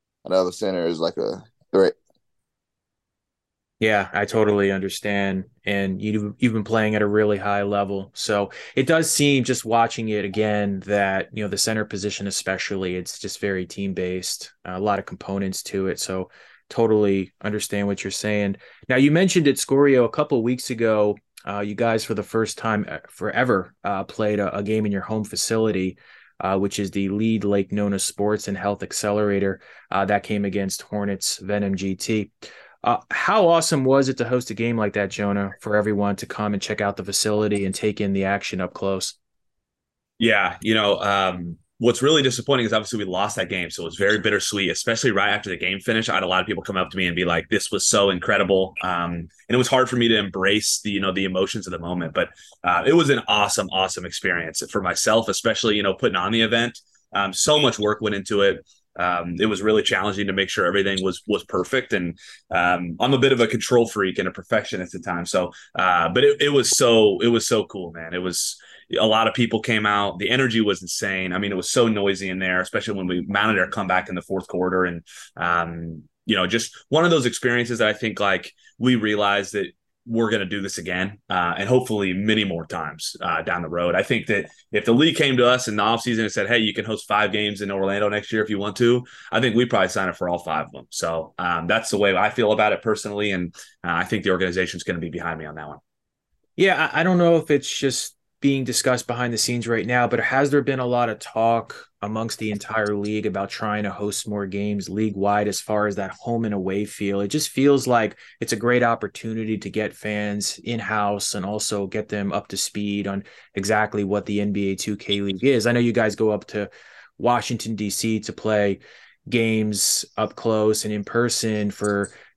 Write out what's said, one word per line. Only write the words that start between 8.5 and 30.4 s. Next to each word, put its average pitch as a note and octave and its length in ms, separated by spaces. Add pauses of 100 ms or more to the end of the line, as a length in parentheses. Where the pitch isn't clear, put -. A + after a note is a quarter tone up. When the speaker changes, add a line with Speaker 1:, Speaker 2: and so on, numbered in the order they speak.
Speaker 2:
it C3 100
does D#3+ 240
seem, C#3+ 340
just B2 220
watching A#2 440
it G#2 140
again, G2+ 580
that, G2 520
you G#2+ 100
know, G2+ 60
the G2 80
center A2 260
position G2+ 440
especially, F#2+ 680
it's F2+ 220
just - 220
very F#2+ 260
team-based, F#2 880 (140)
uh, F#2 80
a F#2 40
lot G2+ 200
of - 80
components G2 560
to F#2+ 240
it. F2 120
So F#2+ 300 (400)
totally G#2 720
understand G2+ 460
what G2+ 160
you're G2 80
saying. G#2 460 (300)
Now, B2+ 100
you C#3 120
mentioned E3+ 380
it, C3+ 100
Scorio, C#3 460
a A2+ 60
couple D3 280
of A2+ 60
weeks B2 260
ago. G#2+ 480 (260)
Uh, G2+ 180
you G#2 120
guys, A2+ 320
for A2+ 80
the G#2 80
first A2 380
time, G#2+ 280
uh, D2+ 120 (100)
forever, G#2+ 640 (100)
uh, G2 200
played G#2 360
a, G2 160
a G#2 60
game G#2+ 240
in G2+ 60
your G2 100
home A2 220
facility, G2+ 720 (420)
uh, F#2+ 160
which G2 220
is G2 140
the G2 180
Lead G#2+ 340
Lake G2+ 280
Nona G2+ 260
Sports G#2 500
and G2+ 80
Health G2 280
Accelerator, G2+ 760 (300)
uh, G2 160
that G2+ 160
came G#2 240